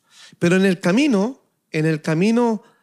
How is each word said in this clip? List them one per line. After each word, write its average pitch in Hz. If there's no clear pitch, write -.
Pero 175
en 190
el 185
camino 226
en 156
el 160
camino 220